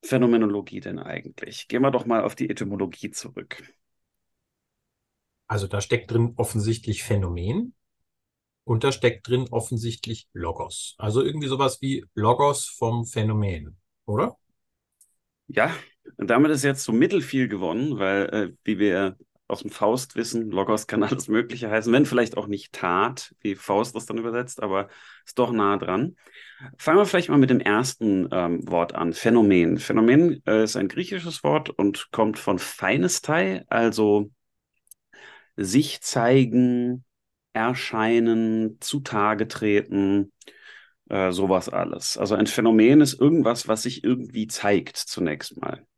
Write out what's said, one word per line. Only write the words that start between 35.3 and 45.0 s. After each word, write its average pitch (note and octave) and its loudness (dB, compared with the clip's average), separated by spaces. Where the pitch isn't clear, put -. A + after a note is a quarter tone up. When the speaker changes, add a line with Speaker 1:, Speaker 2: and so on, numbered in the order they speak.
Speaker 1:
sich G#2+ 0
zeigen, B2 2
erscheinen, A2+ 0
zutage A2 -2
treten, G2+ 0
äh, F#2+ 0
sowas F#2 0
alles. - -6
Also G2+ 0
ein G#2 2
Phänomen A2+ 6
ist C#3 2
irgendwas, C3 2
was A2 0
sich B2 -8
irgendwie A#2+ -2
zeigt G2+ 0
zunächst - -6